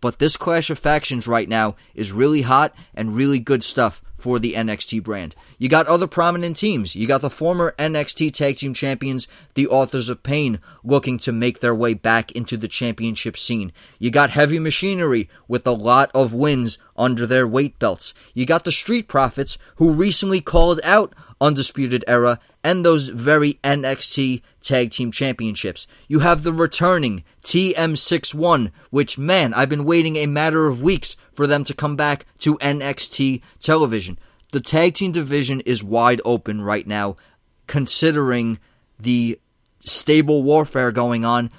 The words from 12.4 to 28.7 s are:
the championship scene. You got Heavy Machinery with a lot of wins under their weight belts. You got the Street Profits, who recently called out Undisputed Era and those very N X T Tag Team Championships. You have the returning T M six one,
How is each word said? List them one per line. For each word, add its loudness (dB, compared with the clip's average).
the -6
championship -6
scene. -4
You -2
got 4
Heavy 2
Machinery -2
with -2
a 2
lot 2
of 0
wins 0
under 0
their 2
weight -2
belts. -4
You -4
got 2
the -2
Street -2
Profits, -2
who 4
recently 0
called 4
out 4
Undisputed 0
Era 4
and 0
those 4
very 2
N 0
X -4
T -2
Tag 0
Team -4
Championships. -4
You 2
have 4
the -2
returning 0
T 0
M 0
six -2
one, 2